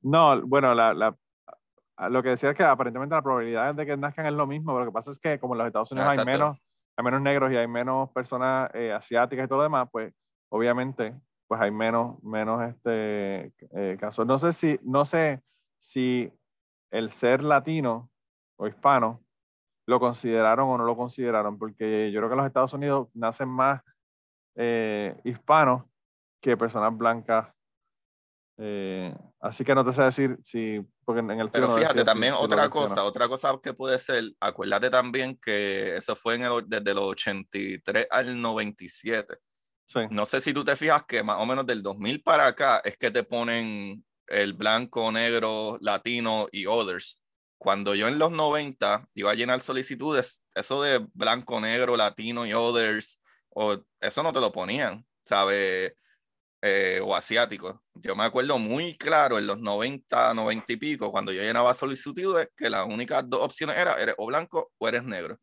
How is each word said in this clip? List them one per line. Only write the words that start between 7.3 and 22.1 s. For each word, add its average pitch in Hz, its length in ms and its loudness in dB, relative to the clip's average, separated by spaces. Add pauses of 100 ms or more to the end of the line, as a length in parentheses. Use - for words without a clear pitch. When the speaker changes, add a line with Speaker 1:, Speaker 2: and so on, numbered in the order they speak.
Speaker 1:
y 127 40 2
hay 117 120 2
menos 131 420 -2
personas, 127 640 -2
eh, 113 180 -4
asiáticas 123 520 0
y 123 40 -6
todo 135 100 0
lo 147 60 4
demás, 135 280 0
pues, 110 220 -8 (360)
obviamente, 120 640 0 (320)
pues, 113 140 -2
hay 104 100 4
menos, 113 520 -2
menos, 110 460 -2
este, 104 840 -4 (200)
eh, 95 280 -4
casos. 107 260 -2
No 131 120 2
sé 170 140 2
si, 151 300 0
no 139 220 2
sé 151 380 0 (360)
si 127 540 -2 (580)
el 110 220 -4
ser 131 320 2
latino 135 680 0 (460)
o 101 100 -6
hispano 120 560 2 (640)
lo 123 140 4
consideraron 117 680 4
o 127 100 0
no 117 60 0
lo 117 120 0
consideraron, 117 640 -2
porque 107 520 -2